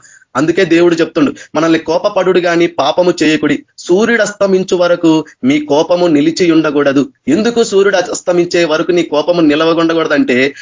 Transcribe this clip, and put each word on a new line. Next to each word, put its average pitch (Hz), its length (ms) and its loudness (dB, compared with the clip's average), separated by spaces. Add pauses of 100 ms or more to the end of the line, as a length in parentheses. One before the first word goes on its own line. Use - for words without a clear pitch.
(360)
అందుకే 165 300 0
దేవుడు 170 300 2
చెప్తుండు, 160 380 -2 (220)
"మనల్ని 165 240 0
కోపపడుడు 185 600 -2
గాని 170 280 2
పాపము 170 460 0 (100)
చేయకుడి, 151 400 0 (140)
సూర్యుడు 220 440 0
అస్తమించు 190 560 -2
వరకు 170 480 0 (180)
మీ 143 220 0
కోపము 175 420 0
నిలిచి 165 440 0
ఉండకూడదు." 143 580 0 (180)
ఎందుకు 220 360 0
సూర్యుడు 196 340 0
అస్తమించే 175 680 -2
వరకు 165 260 -2
నీ 175 120 0
కోపము 156 380 -2
నిలవకుండకూడదంటే 151 1200 0